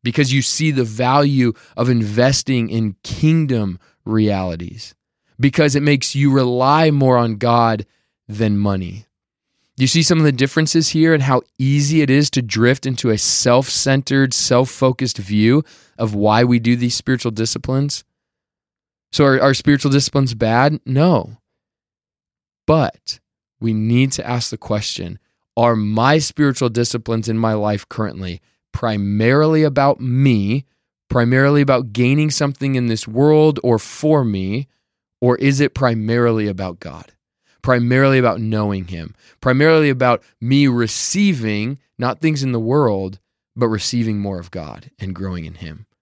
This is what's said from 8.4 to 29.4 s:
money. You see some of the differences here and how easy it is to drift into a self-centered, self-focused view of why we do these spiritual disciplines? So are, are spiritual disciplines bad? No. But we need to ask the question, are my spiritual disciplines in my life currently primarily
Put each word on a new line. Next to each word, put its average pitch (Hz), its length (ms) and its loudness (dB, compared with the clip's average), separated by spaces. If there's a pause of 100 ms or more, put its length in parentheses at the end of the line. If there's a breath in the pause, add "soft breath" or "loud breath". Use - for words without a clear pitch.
money. 98 480 -4 (720)
You 131 100 0
see 160 160 2
some 165 160 2
of 160 60 2
the 147 80 4
differences 151 580 0
here 160 240 2
and 147 80 2
how 131 220 0 (160)
easy 143 420 2
it 135 80 0
is 143 220 2
to 135 100 -2
drift 120 440 0
into 127 240 -4
a 107 80 0
self-centered, 135 1160 0
self-focused 127 840 0
view 107 460 2 (340 soft breath)
of 107 180 -4
why 107 280 4
we 123 160 2
do 117 160 2
these 120 200 -2
spiritual 123 360 -4
disciplines? 131 720 -4 (1080)
So 147 140 2
are, 131 160 4
are 135 120 4
spiritual 143 380 0
disciplines 135 420 0
bad? 117 520 2
No. 131 520 0 (1300)
But - 540 -2 (400)
we 113 140 -2
need 117 400 2
to - 140 -8
ask 120 220 -4
the 110 80 -10
question, 98 640 -8 (360)
are 117 200 2
my 110 420 0
spiritual 143 520 -2
disciplines 113 600 -4
in 110 80 -2
my 113 160 0
life 104 340 -4
currently 90 540 -8 (320)
primarily 117 920 0